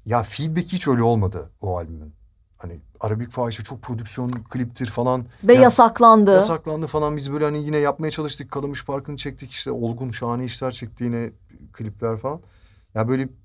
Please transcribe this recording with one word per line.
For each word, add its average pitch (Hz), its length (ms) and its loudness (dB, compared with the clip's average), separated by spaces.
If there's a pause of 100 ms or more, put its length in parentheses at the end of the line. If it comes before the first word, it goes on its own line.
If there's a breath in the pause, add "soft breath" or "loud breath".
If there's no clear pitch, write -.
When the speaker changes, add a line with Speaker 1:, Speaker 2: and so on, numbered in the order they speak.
Speaker 1:
ya 117 180 0
feedback 160 500 -4
hiç 180 160 -4
öyle 120 140 4
olmadı 101 480 0 (100)
o 92 180 -4
albümün. 78 360 -12 (440)
Hani 85 220 -14 (200)
Arabik 110 300 -4
Fahişe 117 320 -4
çok 107 200 -12
prodüksiyon 120 480 -6
kliptir 120 560 -6
falan. 123 400 -2 (180 soft breath)
Speaker 2:
Ve 214 100 8
Speaker 1:
Yas-, 262 80 10
Speaker 2:
yasaklandı. 226 720 8
Speaker 1:
yasaklandı 160 520 2
falan. 151 300 -2
Biz 139 160 -6
böyle 147 120 -2
hani 151 200 -2
yine 151 140 -2
yapmaya 147 320 0
çalıştık. 151 400 -6
Kalamış 143 340 -8
Parkı'nı 139 320 -8
çektik 135 340 -12
işte. - 200 -8
Olgun 120 400 -4
şahane 120 340 -4
işler 127 260 -6
çekti 123 340 -10
yine 117 280 -4 (400)
klipler 113 440 -6
falan. 143 240 -8 (540)
Ya 110 140 0
böyle 131 200 -2 (160)